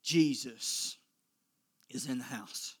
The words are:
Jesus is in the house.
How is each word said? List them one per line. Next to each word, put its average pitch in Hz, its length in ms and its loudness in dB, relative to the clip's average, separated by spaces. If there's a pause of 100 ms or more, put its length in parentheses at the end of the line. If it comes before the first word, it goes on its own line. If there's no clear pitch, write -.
Jesus 139 920 2 (920)
is 127 180 -6
in 127 120 -2
the 120 40 -6
house. - 580 -8